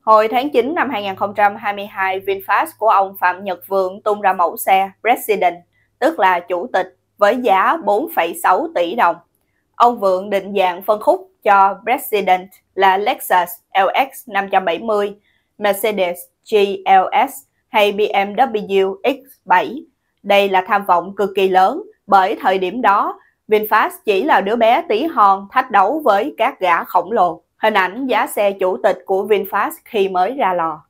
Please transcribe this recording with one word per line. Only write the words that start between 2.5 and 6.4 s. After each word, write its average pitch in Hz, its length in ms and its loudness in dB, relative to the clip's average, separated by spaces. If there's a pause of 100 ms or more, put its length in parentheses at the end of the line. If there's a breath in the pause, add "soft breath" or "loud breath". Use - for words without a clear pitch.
của 214 120 0
ông 196 300 2
Phạm 180 240 -2
Nhật 180 240 -6
Vượng 196 340 -2
tung 208 200 -2
ra 190 120 2
mẫu 175 240 -2
xe 190 320 0 (120)
President, 196 540 0 (440)
tức 294 200 0
là 185 200 2
chủ 175 340 -6